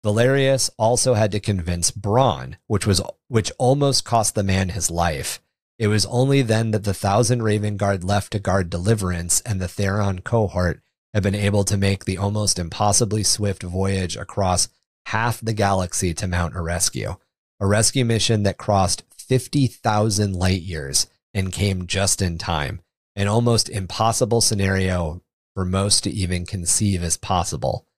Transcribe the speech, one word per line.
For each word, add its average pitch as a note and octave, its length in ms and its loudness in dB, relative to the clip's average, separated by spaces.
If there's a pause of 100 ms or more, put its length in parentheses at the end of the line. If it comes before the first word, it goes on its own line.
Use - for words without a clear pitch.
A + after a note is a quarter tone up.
Valerius C3 720 2
also A#2+ 380 2
had G#2+ 160 2
to G#2 80 -2
convince F2 520 -2
Braun, G2+ 680 0 (100)
which G#2 180 0
was, G2 160 4 (260)
which A2+ 300 0
almost C3+ 480 2
cost A2+ 300 0
the G#2 80 0
man F#2+ 260 0
his E2+ 220 -4
life. E2 500 -2 (380)
It A2 80 2
was G#2 180 2
only C3+ 380 2
then A2 280 2
that G2+ 120 0
the G2 100 -2
thousand A2+ 480 2
Raven G#2 360 0
Guard G2 260 0
left G2+ 300 -2
to G#2 60 -2
guard F#2+ 300 0
Deliverance F2 720 0
and G2 180 -4
the F2+ 80 -4
Theron G2 540 0
cohort F2+ 600 0 (320)
had F2+ 100 2
been G2 120 2
able G2+ 280 2
to G2+ 140 0
make G2 280 0
the F#2+ 120 -2
almost G2+ 420 -2
impossibly G#2 640 0
swift G2+ 400 -2
voyage F#2 520 -2
across - 540 -2 (380)
half A2+ 340 -2
the A2 120 -4
galaxy F#2+ 600 0
to F#2+ 140 -6
mount F2 280 -2
a F2 60 -6
rescue. E2 540 -4 (440)
A G2 80 0
rescue A2+ 380 2
mission A2 380 2
that G2 140 0
crossed F#2+ 460 0 (140)
fifty C3 500 0
thousand G#2+ 680 0
light F#2 280 0
years D2+ 460 -4 (260)
and F#2+ 180 -2
came F#2+ 360 -2
just F#2+ 340 0
in E2+ 160 -2
time, D2+ 440 -4 (340)
an G2+ 120 0
almost A#2 420 2
impossible A2 680 0
scenario F#2 840 0 (340)
for F#2+ 100 -4
most G2 380 0
to G2+ 80 -4
even F2+ 340 -2
conceive F#2 580 -2
as E2+ 140 -2
possible. D#2+ 680 -2 (120)